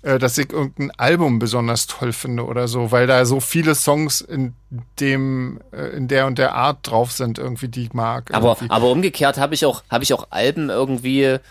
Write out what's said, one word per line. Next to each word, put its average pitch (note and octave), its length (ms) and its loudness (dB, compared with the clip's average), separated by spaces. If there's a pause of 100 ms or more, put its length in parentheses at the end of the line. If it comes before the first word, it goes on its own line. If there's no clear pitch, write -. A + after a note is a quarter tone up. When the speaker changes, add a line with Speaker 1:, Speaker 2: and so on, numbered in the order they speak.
Speaker 1:
äh, C3+ 180 2
dass B2 180 0
ich C#3+ 140 -2
irgendein C#3 460 -4
Album C#3 420 2
besonders A#2 480 -2
toll B2 240 -6
finde A#2+ 340 -6
oder B2 220 -4
so, A#2 240 -2
weil B2 160 6
da B2+ 180 6
so C3 140 2
viele D#3+ 360 0
Songs D3 440 0
in C3 340 -6 (460)
dem, C3+ 640 -2 (100)
äh, C#3 240 -10
in C3 140 -6
der C3+ 180 4
und B2+ 100 -2
der C3+ 160 2
Art C#3 300 0
drauf A#2 300 0
sind, A#2 260 -4
irgendwie, B2+ 300 -8
die B2 140 -8
ich A2+ 100 -10
mag, A#2+ 400 -4
Speaker 2:
Aber, A2+ 160 4
Speaker 1:
irgendwie. A2+ 220 0
Speaker 2:
aber A#2 200 4
umgekehrt D3 460 2
hab C#3+ 160 0
ich D3+ 120 0
auch, B2 240 0
hab B2 120 0
ich C3+ 120 0
auch - 180 -4
Alben C#3 380 0
irgendwie, C3 680 0 (140)